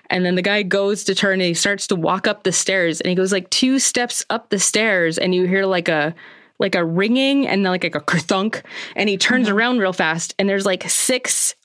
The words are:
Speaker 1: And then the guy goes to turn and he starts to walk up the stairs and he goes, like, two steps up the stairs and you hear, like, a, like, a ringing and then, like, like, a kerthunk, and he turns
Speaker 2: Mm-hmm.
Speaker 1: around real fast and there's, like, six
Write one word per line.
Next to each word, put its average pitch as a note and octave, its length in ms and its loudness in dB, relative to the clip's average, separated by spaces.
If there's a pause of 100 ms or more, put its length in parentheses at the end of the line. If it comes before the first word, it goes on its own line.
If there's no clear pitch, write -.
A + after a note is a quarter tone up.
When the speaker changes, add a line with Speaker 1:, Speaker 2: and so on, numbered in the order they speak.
Speaker 1:
And F3+ 160 0
then F3+ 100 2
the F3+ 60 2
guy G3+ 220 0
goes G3 420 0
to G3 100 0
turn G3 260 2
and F3+ 60 2
he E3+ 60 0
starts G3 340 -2
to G3+ 80 -2
walk F3 320 0
up G#3 160 -2
the F#3+ 80 2
stairs F3 500 0
and - 80 2
he F3+ 60 0
goes, F#3+ 160 2
like, F#3 180 -2
two C4 300 2
steps B3 500 -2
up A3+ 200 -6
the G3+ 100 -2
stairs F#3 580 2
and F3+ 180 0
you F3+ 100 2
hear, F#3+ 200 2
like, F3+ 240 0
a, D#3 240 0 (460)
like, G3 160 0
a F3 100 0
ringing B3 640 2
and G3 180 0
then, F#3 60 0
like, F3+ 120 -2
like, F3 120 -4
a - 60 -6
kerthunk, F#3+ 600 -2 (340)
and G3+ 140 0
he G3 80 0
turns B3 300 2
Speaker 2:
Mm-hmm. G3+ 100 2
Speaker 1:
around A#3+ 220 2
real F#3 140 0
fast E3 460 -2
and G3 80 2
there's, G3 180 0
like, F#3 240 -2
six - 760 0